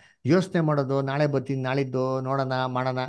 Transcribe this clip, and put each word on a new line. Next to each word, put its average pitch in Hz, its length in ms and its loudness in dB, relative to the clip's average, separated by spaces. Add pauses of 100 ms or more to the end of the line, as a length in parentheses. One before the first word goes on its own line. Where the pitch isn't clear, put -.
(260)
ಯೋಚನೆ 175 360 2
ಮಾಡೋದು, 139 400 0
ನಾಳೆ 139 260 0
ಬರ್ತೀನಿ, 135 340 -2
ನಾಳಿದ್ದು 131 600 0
ನೋಡೋಣ, 131 440 -2
ಮಾಡೋಣ, 127 440 -2